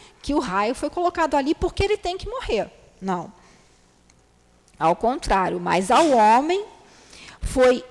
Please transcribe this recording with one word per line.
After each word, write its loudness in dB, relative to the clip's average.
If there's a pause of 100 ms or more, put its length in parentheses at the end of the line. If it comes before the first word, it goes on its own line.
(240)
que -4
o 2
raio -2
foi -6
colocado -2
ali 0
porque -2
ele 0
tem -8
que -12
morrer. -6 (280)
Não. -6 (1500)
Ao 2
contrário, -2
mas -2
ao 4
homem 4 (760)
foi 2